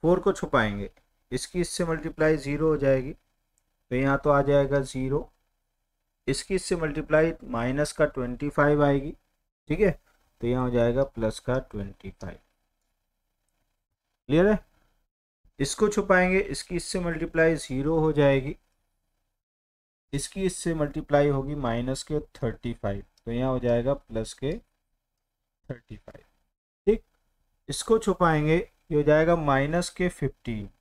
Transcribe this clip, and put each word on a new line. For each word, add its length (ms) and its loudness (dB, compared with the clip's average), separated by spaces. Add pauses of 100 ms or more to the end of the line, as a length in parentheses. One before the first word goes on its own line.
फ़ोर 180 4
को 120 0
छुपाएंगे, 580 -2 (420)
इसकी 280 -6
इससे 260 -4
मल्टीप्लाई 520 0
ज़ीरो 300 -2
हो 100 2
जाएगी, 340 2
तो 840 -14
यहाँ 280 2
तो 60 2
आ 120 4
जाएगा 400 2
ज़ीरो, 480 -4 (960)
इसकी 280 -4
इससे 220 -2
मल्टीप्लाई 560 0 (140)
माइनस 460 -2
का 140 2
ट्वेंटी 440 -6
फ़ाइव 340 4
आएगी, 280 0 (560)
ठीक 120 -2
है, 100 4 (500)
तो 60 -4
यहाँ 160 0
हो 80 -2
जाएगा 360 2
प्लस 340 -4
का 200 -2
ट्वेंटी 520 -12
फ़ाइव। 260 -14 (1900)
क्लियर 200 4
है? 100 2 (1000)
इसको 300 0
छुपाएंगे, 520 2
इसकी 360 -8
इससे 240 -4
मल्टीप्लाई 560 2
ज़ीरो 440 -2
हो 120 2
जाएगी, 440 2 (1600)
इसकी 320 -6
इससे 300 -2
multiply 540 0
होगी 280 -2
minus 460 -4
के 180 -4 (140)
थर्टी 400 -6
फ़ाइव, 280 -6 (220)
तो 80 -8
यहाँ 180 -2
हो 100 -2
जाएगा 340 0
plus 400 -8
के 180 -6 (1120)
थर्टी 320 -16
फ़ाइव, 280 -20 (640)
ठीक। 160 2 (680)
इसको 300 0
छुपाएंगे, 580 2
ये 400 -4
हो 80 4
जाएगा 340 6
minus 520 0
के 200 -2
फ़िफ़्टीन 580 -6 (120)